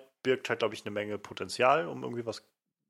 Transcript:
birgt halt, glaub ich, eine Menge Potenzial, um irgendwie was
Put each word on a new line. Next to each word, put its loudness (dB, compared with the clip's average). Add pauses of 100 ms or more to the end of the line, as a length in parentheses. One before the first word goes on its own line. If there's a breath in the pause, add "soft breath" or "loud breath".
(240)
birgt 2
halt, 0
glaub 2
ich, -10
eine -8
Menge -4
Potenzial, 2
um -8
irgendwie -6
was -8 (440)